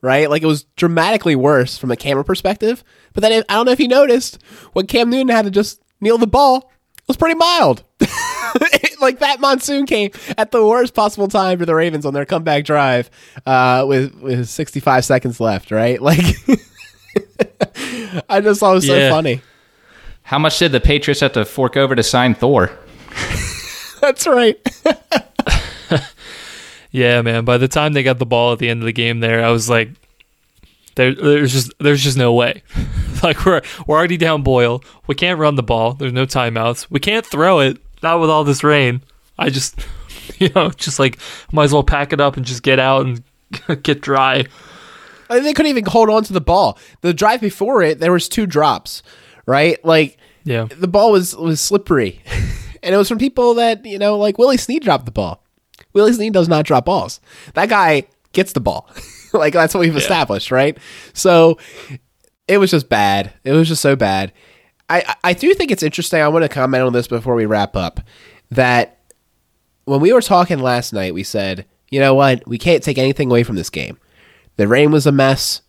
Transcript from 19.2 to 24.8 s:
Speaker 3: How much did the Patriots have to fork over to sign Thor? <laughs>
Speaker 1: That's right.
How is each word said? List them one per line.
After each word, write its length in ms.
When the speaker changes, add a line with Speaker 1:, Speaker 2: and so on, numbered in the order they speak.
Speaker 3:
How 160
much 220
did 120
the 80
Patriots 420
have 120
to 120
fork 320
over 180
to 80
sign 320
Thor? 340
<laughs> 640
Speaker 1:
That's 260
right. 300